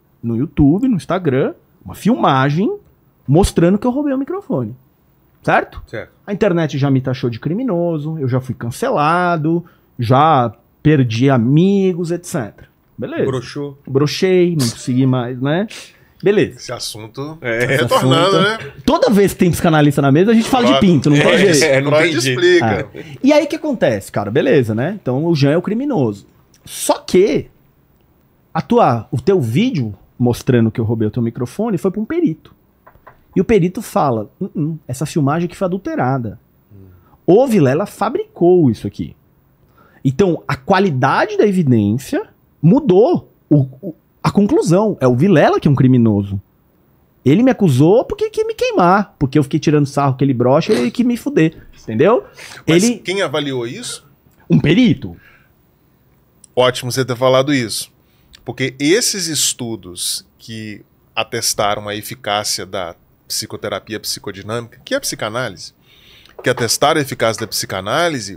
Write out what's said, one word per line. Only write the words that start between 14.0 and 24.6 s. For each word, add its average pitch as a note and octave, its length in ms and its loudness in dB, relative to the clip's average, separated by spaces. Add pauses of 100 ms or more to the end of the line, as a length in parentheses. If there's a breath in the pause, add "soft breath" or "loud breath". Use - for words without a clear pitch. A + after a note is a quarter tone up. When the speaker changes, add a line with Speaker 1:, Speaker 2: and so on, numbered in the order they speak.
Speaker 1:
não C3 100 2
consegui B2+ 380 -2
mais, B2+ 340 -2
né? D#3 260 -2 (560 loud breath)
Beleza. F3+ 360 2
Speaker 3:
Esse - 140 -14
assunto A#2 680 -12
Speaker 2:
É. A#2+ 240 -2
Speaker 3:
tá C3 80 0
Speaker 1:
Esse A#2+ 80 2
Speaker 3:
retornando, E3 560 2
Speaker 1:
assunto G#3+ 260 -2
Speaker 3:
né? - 80 -16 (140)
Speaker 1:
Toda D4+ 240 2
vez G3 240 4
que - 60 -8
tem F3 100 4
psicanalista D3+ 500 2
na C#3 100 4
mesa, F3 200 4
a A3+ 40 4
gente A3+ 140 2
fala B3 160 2
de A#3 140 4
Speaker 3:
Freud, G#3 80 4
Speaker 1:
pinto, D#3 240 4
não D3 80 4
tem D3+ 160 2
Speaker 2:
É, - 40 4 (160)
Speaker 1:
jeito. C#3 100 4
Speaker 2:
é, C3+ 180 4
não C#3+ 100 -2
Speaker 3:
Freud D#3+ 200 4
Speaker 2:
tem B2+ 80 -2
jeito. C3 200 -2
Speaker 3:
explica. E3+ 540 2
Speaker 1:
Ah. - 280 -18
E C4 100 4
aí D4+ 120 4
o D4 40 -4
que D#4+ 80 -8
acontece, F#3+ 540 -2
cara? G#2+ 200 -4
Beleza, C#3 440 2